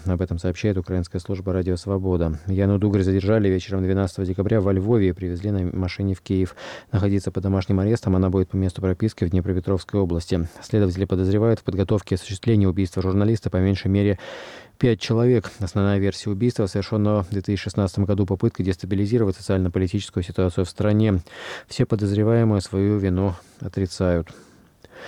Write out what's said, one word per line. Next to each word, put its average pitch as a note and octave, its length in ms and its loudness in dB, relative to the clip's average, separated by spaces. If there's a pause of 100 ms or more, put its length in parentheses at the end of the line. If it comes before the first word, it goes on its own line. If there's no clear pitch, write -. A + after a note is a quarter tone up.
Об F2+ 160 0
этом F2 180 -2
сообщает F2+ 380 -2
украинская F2+ 440 -4
служба F#2+ 340 -6
"Радио F#2 220 0
Свобода". F2+ 680 -2
Яну G2 320 2
Дугарь G2+ 240 2
задержали G2 460 2
вечером F#2+ 340 0
двенадцатого F#2+ 440 0
декабря G2 340 0
во G2 140 2
Львове G2 360 2
и - 20 -4
привезли F2+ 400 -4
на F#2 220 -2
машине F#2 400 -2
в - 60 -10
Киев. F#2+ 340 -2 (380)
Находиться G2 380 0
под F#2 140 -6
домашним G2 360 2
арестом G#2 340 2
она F#2 140 4
будет F#2 220 2
по - 60 -4
месту F#2+ 260 -2
прописки F#2+ 420 -2
в E2+ 60 -2
Днепропетровской F#2 680 -2
области. E2+ 480 0 (140)
Следователи G2 460 0
подозревают G2+ 540 2
в - 20 -20
подготовке G2 540 0
и - 0 -
осуществлении G#2 500 0
убийства F#2 340 0
журналиста G2+ 480 0
по - 80 -2
меньшей F#2+ 340 2
мере G2+ 280 4 (580)
пять A#2 240 2
человек. A#2 500 2 (100)
Основная G2+ 380 0
версия G2 300 -2
убийства, G#2 380 0
совершенного G#2 560 0
в F2+ 80 -8
две G2+ 100 -2
тысячи G2 220 -2
шестнадцатом G2+ 420 -2
году, G2 220 0
попытка G2+ 380 -2
дестабилизировать G2 720 0
социально-политическую F#2 880 -2
ситуацию F#2 400 -2
в E2+ 40 -4
стране. G#2 540 2 (460)
Все - 180 0
подозреваемые G#2+ 760 2
свою G2+ 380 0
вину F#2+ 360 0 (260)
отрицают. F#2 680 -2 (760)